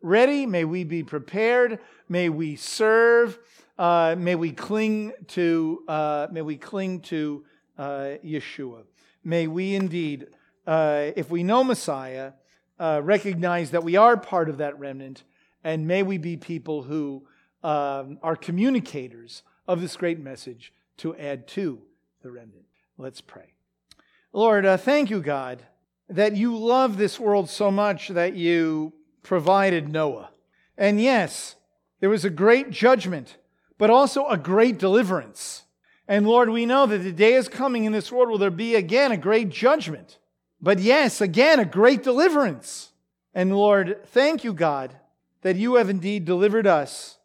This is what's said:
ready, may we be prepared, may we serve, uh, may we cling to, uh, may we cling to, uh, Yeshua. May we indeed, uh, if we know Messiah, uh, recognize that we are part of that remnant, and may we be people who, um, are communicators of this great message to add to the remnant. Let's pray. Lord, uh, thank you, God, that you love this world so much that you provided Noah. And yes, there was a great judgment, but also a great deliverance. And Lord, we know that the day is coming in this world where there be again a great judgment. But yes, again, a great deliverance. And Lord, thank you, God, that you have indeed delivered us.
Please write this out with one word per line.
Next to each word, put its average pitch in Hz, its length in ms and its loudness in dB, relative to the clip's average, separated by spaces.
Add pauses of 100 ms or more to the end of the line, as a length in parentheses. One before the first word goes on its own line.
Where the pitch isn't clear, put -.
ready, 262 440 2
may 180 180 -2
we 175 200 -4
be 165 180 -6
prepared, 226 760 -2 (300)
may 175 200 -2
we 151 280 -6
serve, 233 840 2 (400)
uh, 170 400 2
may 175 160 0
we 165 180 -4
cling 214 600 -4 (160)
to, 165 580 -2
uh, 151 440 -4
may 165 120 -8
we 151 140 -8
cling 190 440 -8
to, 151 440 -6 (320)
uh, 139 360 -8 (120)
Yeshua. 131 600 -12 (380)
May 165 240 -2
we 185 280 -4
indeed, 165 540 -6 (380)
uh, 151 480 0
if 156 160 -6
we 170 120 -2
know 220 200 2
Messiah, 135 680 -6 (460)
uh, 156 260 -2
recognize 175 680 0
that 170 140 -2
we 170 120 0
are 233 200 8
part 175 320 -4
of 139 100 -6
that 143 200 -6
remnant, 135 460 -14 (380)
and 160 240 -4
may 185 160 0
we 190 160 -2
be 165 180 -8
people 151 460 -8
who, 139 440 -8 (360)
um, 143 600 -4
are 160 140 -4
communicators 147 1080 -4 (260)
of 175 120 -2
this 175 160 -8
great 170 220 -4
message 131 540 -18 (240)
to 160 200 -10
add 143 320 -10
to 151 340 -6 (400)
the 127 80 -20
remnant. 117 360 -20 (300)
Let's 127 240 -16
pray. - 340 -20 (800)
Lord, 208 340 2
uh, 190 100 6
thank 254 340 0
you, 208 100 -4
God, 135 420 -6 (460)
that 208 280 0
you 233 200 0
love 233 400 0
this 202 220 -2
world 202 300 0
so 208 220 -2
much 202 380 -2
that 180 260 -2
you 160 580 0 (300)
provided 180 680 2
Noah. 143 420 -4 (460)
And 208 240 2
yes, 233 560 0 (440)
there 190 100 2
was 202 140 0
a 196 60 -2
great 226 400 4
judgment, 185 680 0 (400)
but 214 120 4
also 269 360 4
a 233 100 0
great 190 420 2
deliverance. 185 840 -2 (440)
And 208 200 2
Lord, 233 240 6
we 233 160 -2
know 269 200 4
that 208 120 0
the 180 140 -6
day 214 220 6
is 254 140 2
coming 247 360 -2
in 214 80 -2
this 214 200 -6
world 247 160 2
where 220 100 -2
there 196 120 0
be 226 240 -2
again 226 380 2
a 208 40 -2
great 208 320 0
judgment. 208 720 -2 (420)
But 185 180 2
yes, 247 420 2
again, 233 380 4
a 220 60 2
great 220 380 4
deliverance. 269 880 0 (420)
And 190 220 0
Lord, 202 500 2
thank 285 380 2
you, 226 80 -4
God, 147 440 -2 (460)
that 185 140 0
you 233 200 2
have 220 120 4
indeed 196 360 -4
delivered 202 420 0
us. 151 580 0